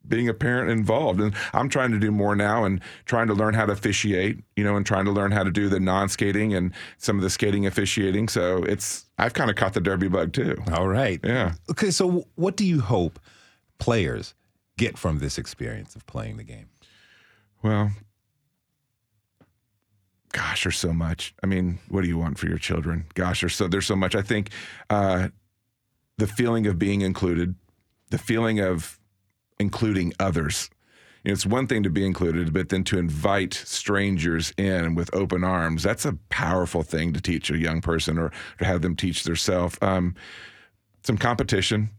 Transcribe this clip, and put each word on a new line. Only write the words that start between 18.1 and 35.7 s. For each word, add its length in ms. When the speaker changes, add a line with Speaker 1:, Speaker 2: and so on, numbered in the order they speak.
Speaker 1:
gosh, 320
there's 140
so 160
much. 400
I 40
mean, 320
what 120
do 60
you 100
want 200
for 100
your 100
children? 480
Gosh, 260
there's 140
so, 120
there's 180
so 100
much. 200
I 60
think, 280
uh, 400
the 100
feeling 400
of 100
being 240
included, 540
the 60
feeling 420
of 400
including 600
others. 500
You 60
know, 40
it's 120
one 220
thing 160
to 60
be 160
included, 480
but 160
then 160
to 140
invite 540
strangers 1040
in 380
with 200
open 280
arms, 400